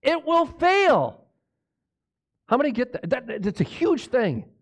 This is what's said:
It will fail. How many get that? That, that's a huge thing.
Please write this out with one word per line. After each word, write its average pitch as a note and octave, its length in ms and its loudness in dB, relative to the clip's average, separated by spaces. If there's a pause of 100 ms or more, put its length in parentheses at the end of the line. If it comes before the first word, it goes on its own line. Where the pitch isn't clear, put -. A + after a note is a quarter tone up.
It D4+ 220 0
will E4 220 2
fail. E4+ 800 2 (1200)
How A3+ 80 2
many C#4+ 160 0
get A#3+ 200 -4
that? - 180 -8
That, A#3 320 -4
that's G3+ 180 -4
a D#3+ 40 2
huge - 420 -2
thing. G3 400 -2 (160)